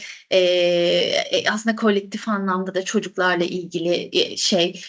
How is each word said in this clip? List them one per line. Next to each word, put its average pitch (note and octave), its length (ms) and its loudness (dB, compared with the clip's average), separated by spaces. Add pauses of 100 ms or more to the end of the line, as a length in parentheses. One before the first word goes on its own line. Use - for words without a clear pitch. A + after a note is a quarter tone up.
(300)
e, F#3+ 80 4
e, F3 1120 2
aslında A3 260 -2
kolektif G3+ 520 0
anlamda F#3+ 460 -2
da F#3+ 100 -2
çocuklarla F#3 600 0
ilgili, F3 680 -4
e, - 240 0
şey, F#3 520 0